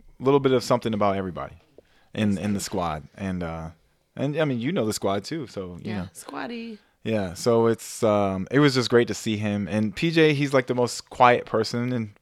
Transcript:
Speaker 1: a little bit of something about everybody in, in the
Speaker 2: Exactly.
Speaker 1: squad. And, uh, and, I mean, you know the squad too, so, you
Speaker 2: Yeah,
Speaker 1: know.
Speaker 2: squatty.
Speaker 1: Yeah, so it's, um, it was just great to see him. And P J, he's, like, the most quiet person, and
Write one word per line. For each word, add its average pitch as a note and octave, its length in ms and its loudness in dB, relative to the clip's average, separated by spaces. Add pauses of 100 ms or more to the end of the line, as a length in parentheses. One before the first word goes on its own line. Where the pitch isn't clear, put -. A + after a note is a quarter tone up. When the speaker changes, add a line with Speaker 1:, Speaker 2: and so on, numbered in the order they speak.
(180)
Speaker 1:
a - 60 -14
little C#3 160 6
bit C3+ 120 4
of B2 120 4
something A#2 300 0
about G2+ 220 2
everybody D#2+ 400 -6 (580)
in, A2 80 -2
in G#2 120 2
the F2 60 -2
Speaker 2:
Exactly. G2+ 200 -2
Speaker 1:
squad. E2 420 -4 (160)
And, F#2 240 -4
uh, E2 260 -8 (480)
and, C#3+ 240 -4
I D#3 60 2
mean, B2+ 140 -2
you C3 120 -2
know C3+ 140 0
the G#2+ 80 0
squad F#2+ 300 -2
too, D3 220 -8
so, F2+ 360 -10
you - 80 -8
Speaker 2:
Yeah, G#2+ 140 -6
Speaker 1:
know. - 100 -10
Speaker 2:
squatty. A#3 640 -12 (240)
Speaker 1:
Yeah, G2+ 320 -2
so A#2 320 2
it's, - 360 -2
um, G2 480 2
it C3 80 2
was D3 160 6
just A#2+ 140 0
great A#2+ 200 4
to G#2 60 -2
see A2 220 -2
him. G2+ 320 -2
And G#2+ 260 0
P E3 160 -2
J, D#3 220 6
he's, C#3 220 0
like, C3 140 2
the B2 60 0
most A#2+ 360 -2
quiet B2 340 4
person, A#2+ 480 -2
and A2+ 180 -4 (120)